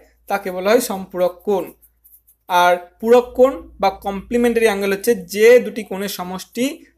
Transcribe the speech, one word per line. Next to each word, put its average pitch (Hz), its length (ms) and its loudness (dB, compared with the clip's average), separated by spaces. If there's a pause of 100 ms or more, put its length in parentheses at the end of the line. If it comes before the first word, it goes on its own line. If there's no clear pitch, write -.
(260)
তাকে 202 240 -6
বলা 185 200 -2
হয় 247 100 4
সম্পূরক 185 640 -4
কোণ। - 280 -4 (760)
আর 180 280 4 (240)
পূরক 240 340 2
কোণ 269 360 2 (100)
বা 196 100 0
কমপ্লিমেন্টারি 226 760 -2
অ্যাঙ্গেল 196 260 -2
হচ্ছে 196 220 0
যে 208 440 4
দুটি 214 260 -4
কোণের 190 240 -8
সমষ্টি 185 760 -8 (140)